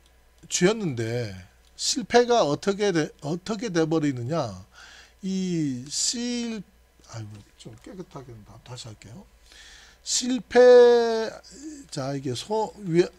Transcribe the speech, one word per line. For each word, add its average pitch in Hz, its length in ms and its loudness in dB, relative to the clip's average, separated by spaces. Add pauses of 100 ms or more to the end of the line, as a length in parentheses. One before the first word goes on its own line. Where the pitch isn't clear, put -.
(480)
쥐었는데, 123 840 -2 (400)
실패가 240 680 2
어떻게 196 480 0
돼, 160 180 0 (120)
어떻게 190 480 -6
돼버리느냐. 147 960 -2 (560)
이 175 680 -4
실-, 240 720 -6 (460)
아이고, 110 220 -14 (260)
좀 113 260 -20
깨끗하게 147 500 -18 (140)
다-, 104 160 -20
다시 120 240 -16
할게요. 110 400 -20 (800)
실패, 240 1200 6 (640)
자, 139 240 -6
이게 131 220 -6
소-, 214 360 -4 (120)
위에, 175 240 2 (100)